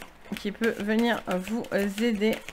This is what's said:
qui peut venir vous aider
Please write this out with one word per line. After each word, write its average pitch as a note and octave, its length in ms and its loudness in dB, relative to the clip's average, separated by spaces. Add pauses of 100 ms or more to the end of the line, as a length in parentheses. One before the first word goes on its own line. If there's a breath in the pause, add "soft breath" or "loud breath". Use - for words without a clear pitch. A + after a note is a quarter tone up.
(340)
qui G#3 160 -4
peut A3 280 0
venir A3 440 2 (240)
vous A3 160 -2 (400)
aider A3 320 2 (180)